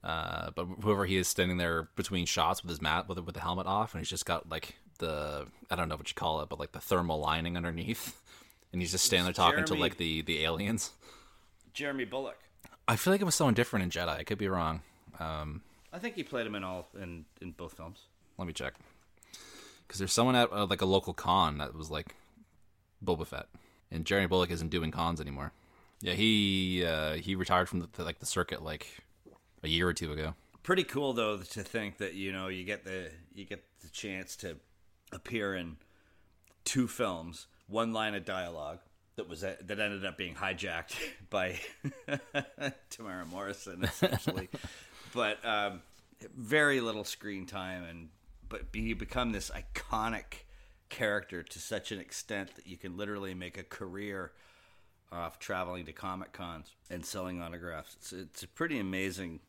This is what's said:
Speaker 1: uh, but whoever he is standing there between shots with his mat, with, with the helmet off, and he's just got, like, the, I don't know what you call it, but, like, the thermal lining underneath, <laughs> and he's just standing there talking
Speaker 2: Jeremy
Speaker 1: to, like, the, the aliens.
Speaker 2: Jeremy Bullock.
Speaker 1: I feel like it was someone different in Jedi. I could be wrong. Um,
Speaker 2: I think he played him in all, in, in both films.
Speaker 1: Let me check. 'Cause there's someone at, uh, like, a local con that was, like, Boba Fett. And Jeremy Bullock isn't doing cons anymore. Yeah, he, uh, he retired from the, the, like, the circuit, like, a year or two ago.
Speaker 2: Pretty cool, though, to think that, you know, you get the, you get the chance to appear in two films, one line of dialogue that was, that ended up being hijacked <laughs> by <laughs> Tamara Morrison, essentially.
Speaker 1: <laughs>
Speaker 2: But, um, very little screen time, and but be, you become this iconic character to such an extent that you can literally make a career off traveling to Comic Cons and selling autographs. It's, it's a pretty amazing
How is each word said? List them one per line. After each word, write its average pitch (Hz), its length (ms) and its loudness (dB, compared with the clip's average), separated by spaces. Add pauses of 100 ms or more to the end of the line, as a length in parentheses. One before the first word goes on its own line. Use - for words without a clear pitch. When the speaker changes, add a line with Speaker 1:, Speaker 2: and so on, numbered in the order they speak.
Speaker 1:
uh, 82 520 -2
but 85 100 -2 (180)
whoever 101 220 6
he 95 140 4
is 90 100 4
standing 90 300 4
there 85 380 2
between 90 280 0
shots 82 380 2
with 87 80 -8
his 78 100 -4
mat, 78 280 2
with, 90 120 -4
with 82 140 -8
the 87 80 -6
helmet 90 240 -2
off, 104 280 2
and 85 60 -4
he's - 80 -4
just - 160 -4
got, 82 240 0
like, 80 260 -6 (260)
the, 76 460 -2 (240)
I 90 60 2
don't 85 140 0
know 78 60 -2
what 76 120 -8
you - 60 -4
call 78 260 2
it, 76 80 -4
but, 73 100 -6
like, 76 140 -6
the - 80 -10
thermal 87 400 4
lining 82 380 2
underneath, 85 600 -4 (280)
<laughs> - 260 -20
and 90 80 0
he's 87 120 0
just 92 120 2
standing 90 200 6
there 90 100 2
talking 90 300 8
Speaker 2:
Jeremy - 120 2
Speaker 1:
to, 76 60 2
like, 82 160 2
the, 80 240 2
the 78 220 2
aliens. 98 480 0 (800)
Speaker 2:
Jeremy 139 320 -2
Bullock. 123 320 -4 (500)
Speaker 1:
I 117 80 6
feel 185 160 6
like 196 80 6
it 208 40 2
was 170 100 4
someone 135 200 8
different 110 300 4
in 87 60 2
Jedi. 85 260 0
I 80 80 -4
could 104 140 0
be 101 100 2
wrong. 80 320 2 (380)
Um, 78 420 -4 (320)
Speaker 2:
I 170 60 -10
think 226 160 -6
he 170 100 -4
played 120 220 -2
him 104 80 -4
in 98 100 -4
all, 92 240 -6 (120)
in, 85 260 -8 (160)
in 92 100 -8
both 82 240 -10
films. 82 240 -14 (380)
Speaker 1:
Let 90 80 -4
me 82 80 -4
check. 65 200 -4 (1120)
'Cause - 100 -10
there's 95 140 0
someone 127 240 8
at, 120 160 8
uh, 104 140 2
like, 92 140 2
a 98 60 6
local 95 260 6
con 87 460 6
that 71 160 -4
was, 78 160 -8
like, 76 240 -6 (920)
Boba 82 220 2
Fett. - 220 -8 (420)
And 82 140 -2
Jeremy 98 240 4
Bullock 90 220 6
isn't 82 180 0
doing 82 240 2
cons 82 280 0
anymore. 71 320 -6 (480)
Yeah, 90 140 0
he, 95 680 6
uh, 78 300 2
he 87 200 0
retired 92 340 4
from 90 120 0
the, 82 120 -6
the, - 120 -6
like, 85 160 -6
the - 60 -8
circuit, - 360 -2
like, 78 240 -8 (800)
a 80 40 0
year 82 200 4
or 85 40 4
two 78 200 -2
ago. 78 220 -2 (280)
Speaker 2:
Pretty 185 220 4
cool, 139 280 0
though, 110 260 2
to 92 260 -8
think 104 340 -4
that, 92 160 -4
you 98 160 -4
know, 95 180 -4
you 92 160 -6
get 98 200 -6
the, 92 260 -6 (240)
you 98 100 -12
get 95 200 -12 (160)
the 78 80 -20
chance 95 480 -8
to 82 200 -8 (560)
appear 101 440 -2
in 85 200 -6 (880)
two 127 220 4
films, 87 600 -4 (200)
one 113 260 0
line 110 220 0
of 95 100 -4
dialogue 87 540 -4 (380)
that 95 120 -6
was, 82 120 -10
that 95 180 -4 (100)
ended 101 360 -2
up 92 120 -4
being 87 200 -4
hijacked 90 580 -4 (180)
<laughs> - 180 -16
by 92 280 0 (480)
<laughs> 139 140 -2 (720)
Tamara 90 360 -8
Morrison, 95 580 -6
essentially. 127 720 0
Speaker 1:
<laughs> - 40 -6 (540)
Speaker 2:
But, 107 320 0
um, 104 380 0 (540)
very 135 440 6
little 110 220 -2
screen 98 420 -6
time, 92 380 -6
and 85 280 -12 (380)
but - 220 -8
be, 110 80 -6
you 110 160 0
become 117 380 -2
this 98 180 -4
iconic - 920 -4 (440)
character 101 540 -2
to - 160 -12
such - 320 -4
an 104 80 -4
extent 98 560 -8
that - 140 -20
you 90 80 -12
can 87 200 -10
literally 101 380 -4
make 90 240 -8
a 92 60 -10
career 98 640 -8 (800)
off 85 300 -6
traveling 90 460 -4
to 80 60 -14
Comic 95 400 -8
Cons 85 380 -12 (180)
and 87 160 -8
selling 92 380 -6
autographs. 85 560 -10
It's, - 140 -14
it's 90 320 -12
a - 20 -14
pretty 160 320 -4
amazing 95 720 -2